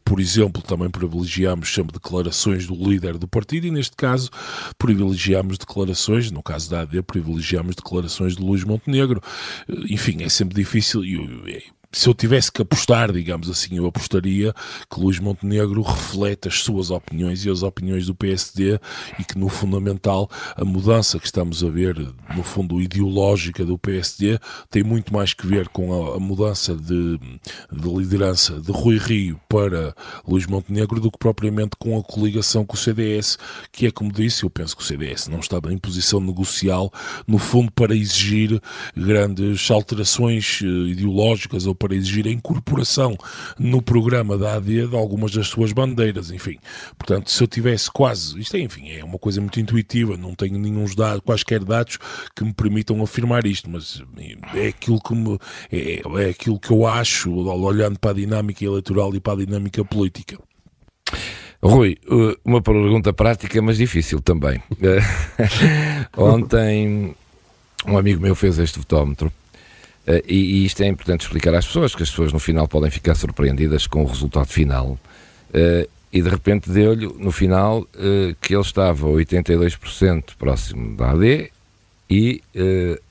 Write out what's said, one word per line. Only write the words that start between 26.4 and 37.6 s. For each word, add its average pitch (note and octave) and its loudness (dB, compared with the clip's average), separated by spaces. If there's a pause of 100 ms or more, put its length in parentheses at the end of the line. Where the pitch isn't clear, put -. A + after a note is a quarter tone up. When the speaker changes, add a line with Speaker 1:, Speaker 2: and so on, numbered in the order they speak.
Speaker 1:
de, E2 -2 (540)
de D2+ -6
liderança F#2 0
de E2+ -4
Rui A2 4
Rio G2 -2
para F2+ 0 (320)
Luís F#2 2
Montenegro G2+ -2
do A2 2
que - -10
propriamente G#2+ 0
com A2+ -2
a G#2+ -2
coligação G#2+ 0
com - -10
o - -6
C A#2 0
D G#2+ -2
S, - -4 (340)
que - 0
é, A2+ 2
como G#2 -6
disse, A2 0
eu F#2 -2
penso - -8
que - -12
o - -8
C C#2+ -6
D C#2+ -6
S - -8
não E2 -4
estava E2+ -4
em F#2+ -4
posição F#2 -2
negocial, F#2 -2 (340)
no A2 4
fundo, A#2+ 2